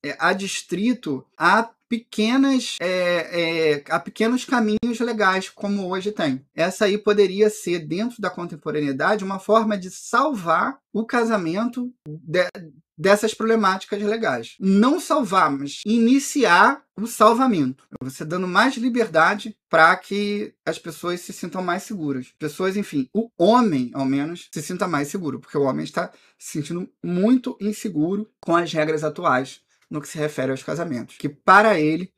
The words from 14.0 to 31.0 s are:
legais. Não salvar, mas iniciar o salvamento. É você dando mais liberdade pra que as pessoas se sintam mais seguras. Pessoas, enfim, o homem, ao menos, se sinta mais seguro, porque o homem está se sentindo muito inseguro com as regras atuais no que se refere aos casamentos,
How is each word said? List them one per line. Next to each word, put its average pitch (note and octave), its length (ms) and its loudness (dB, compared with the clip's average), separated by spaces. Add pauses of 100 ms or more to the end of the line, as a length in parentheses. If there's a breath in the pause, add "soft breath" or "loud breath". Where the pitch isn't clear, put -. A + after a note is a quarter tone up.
legais. G#3 560 -2
Não G#3 420 4
salvar, F#3+ 500 2
mas C#3 340 -8
iniciar A#3 1000 4 (140)
o G3+ 100 -6
salvamento. A3 800 2 (160)
É B2+ 40 -10
você C3+ 200 -10
dando F3+ 220 -4
mais G#3 300 2
liberdade G#3+ 800 0 (120)
pra E3 280 6
que G#3 580 -6 (100)
as D#3+ 140 -4
pessoas F3 420 -8
se - 120 -14
sintam F#3 300 -8
mais F3+ 200 -4
seguras. C#3+ 560 -8
Pessoas, F#3 380 -4
enfim, D3+ 360 -4
o A3+ 240 -2
homem, F3 580 4
ao C#3 100 -4
menos, C#3+ 480 -4
se D#3+ 100 -8
sinta F3+ 240 -4
mais D3 220 -2
seguro, D3+ 320 -6
porque - 180 -6
o C#3 40 2
homem C#3+ 220 -2
está - 280 -6 (260 soft breath)
se - 140 -16
sentindo E3+ 360 -8 (140)
muito G#3+ 580 0
inseguro G3+ 680 -4 (100)
com E3+ 160 0
as E3+ 160 0
regras D#3 300 -2
atuais D3 580 -2 (300)
no D3+ 100 -8
que D3 80 -16
se - 100 -12
refere D3 320 -4
aos C3+ 120 -6
casamentos, D3 540 -8